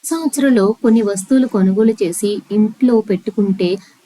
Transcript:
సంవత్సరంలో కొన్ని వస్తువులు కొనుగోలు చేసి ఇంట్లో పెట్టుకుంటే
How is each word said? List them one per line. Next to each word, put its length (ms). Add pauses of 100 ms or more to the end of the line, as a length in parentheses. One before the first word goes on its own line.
సంవత్సరంలో 680
కొన్ని 300
వస్తువులు 460
కొనుగోలు 460 (100)
చేసి 380 (100)
ఇంట్లో 500
పెట్టుకుంటే 760 (280)